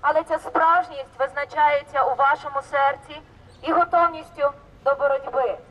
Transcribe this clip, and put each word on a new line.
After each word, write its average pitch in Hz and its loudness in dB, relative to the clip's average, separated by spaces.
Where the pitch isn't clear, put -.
але 302 0
ця 320 -4
справжність 330 -2
визначається 285 0
у 269 0
вашому 277 0
серці 285 -2
і 311 -4
готовністю 330 0
до 277 4
боротьби. 269 -2